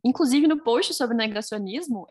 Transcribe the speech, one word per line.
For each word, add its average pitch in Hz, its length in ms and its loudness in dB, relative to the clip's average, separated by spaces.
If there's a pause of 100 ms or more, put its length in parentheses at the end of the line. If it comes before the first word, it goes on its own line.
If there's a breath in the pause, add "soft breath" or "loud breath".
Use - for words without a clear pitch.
Inclusive, 277 440 4
no 302 140 2
post 311 320 0
sobre 233 220 -2
negacionismo, 214 960 -4